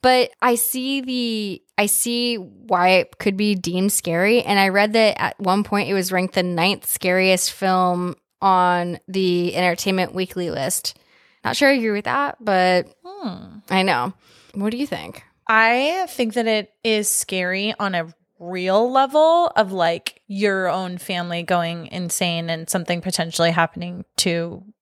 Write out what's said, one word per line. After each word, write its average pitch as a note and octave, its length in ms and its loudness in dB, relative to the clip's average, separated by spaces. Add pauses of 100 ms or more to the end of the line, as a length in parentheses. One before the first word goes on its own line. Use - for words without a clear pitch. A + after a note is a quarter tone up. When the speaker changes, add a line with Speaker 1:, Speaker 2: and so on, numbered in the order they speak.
Speaker 1:
But B3+ 280 4 (100)
I A#3+ 140 4
see C4 460 -2
the, A#3 640 -4 (140)
I G#3 100 2
see A#3+ 500 -2
why F#3 540 0
it F#3 280 2
could G3 180 -2
be G#3 200 2
deemed F#3 340 -2
scary. G3 520 0
And G3 160 0
I G3 100 4
read G3+ 240 2
that A3 280 4
at - 200 -4
one G3+ 240 2
point G3+ 240 -2
it G3 60 0
was F#3 180 -2
ranked F#3 220 -2
the F#3 100 0
ninth F3+ 420 -2
scariest F#3 680 2
film F3+ 600 0 (260)
on F3+ 580 2 (100)
the F3+ 480 0
Entertainment F3+ 580 0
Weekly F3+ 360 -4
list. - 460 -4 (480)
Not - 120 -2
sure C#4 140 4
I - 20 4
agree A3+ 180 0
with G#3 140 -4
that, C#4 360 -2
but F#3 460 2 (180)
Speaker 2:
Hmm. A3 540 -12 (100)
Speaker 1:
I F#3 140 0
know. F3 300 0 (420)
What G#3 160 -2
do A#3+ 60 -6
you C#4 100 -4
think? - 380 -10 (240)
Speaker 2:
I B3+ 640 2
think A3+ 240 -2
that A#3 120 0
it G#3+ 240 0 (140)
is G#3+ 260 0
scary F#3+ 680 -2
on G3 140 -2
a E3 200 -4 (240)
real F#3 520 0
level D4+ 560 4 (100)
of, F#3+ 160 2
like, E3+ 540 -2
your G3 420 0
own F3+ 300 -4
family F3 440 -6
going E3+ 440 -2
insane E3+ 640 -4
and E3 180 -6
something F3 320 -2
potentially E3+ 500 0
happening F3 540 -2 (140)
to E3+ 440 -2 (200)